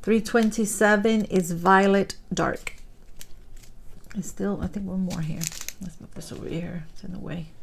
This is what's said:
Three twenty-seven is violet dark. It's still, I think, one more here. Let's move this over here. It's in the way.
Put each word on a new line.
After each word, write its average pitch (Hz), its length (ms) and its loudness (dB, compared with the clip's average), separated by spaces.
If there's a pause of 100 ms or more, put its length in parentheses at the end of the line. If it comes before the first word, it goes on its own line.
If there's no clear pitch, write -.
Three 220 180 4
twenty-seven 214 1040 4
is 175 260 2
violet 190 640 6 (160)
dark. - 420 -2 (1400)
It's 196 120 -6
still, 196 340 -4
I - 40 -4
think, 196 200 -6
one 190 140 -4
more 175 200 -2
here. 160 220 -2 (380)
Let's - 200 -10
move - 140 -16
this - 160 -10
over - 180 -8
here. 170 440 -6
It's - 120 -10
in 180 80 -8
the 185 60 -8
way. 160 280 -8 (160)